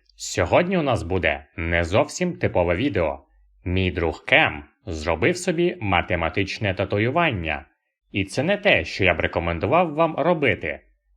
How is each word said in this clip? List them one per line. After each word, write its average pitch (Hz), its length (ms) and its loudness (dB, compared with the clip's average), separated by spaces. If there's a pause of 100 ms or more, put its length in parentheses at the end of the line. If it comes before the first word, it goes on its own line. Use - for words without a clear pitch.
(160)
Сьогодні 160 640 0
у 170 40 0
нас 120 220 0
буде 82 420 -2 (120)
не 85 260 0
зовсім 139 540 0
типове 87 380 2
відео. 87 500 -2 (400)
Мій 90 260 2
друг 82 340 -2
Кем 104 380 0 (220)
зробив 85 520 -2
собі 175 420 -2
математичне 92 960 -2
татуювання. 101 920 -2 (460)
І 101 120 -2
це 131 200 -4
не 196 140 0
те, 156 280 2
що - 180 -4
я 87 100 6
б 80 60 -4
рекомендував 87 760 2
вам 160 220 0
робити. 135 640 0 (380)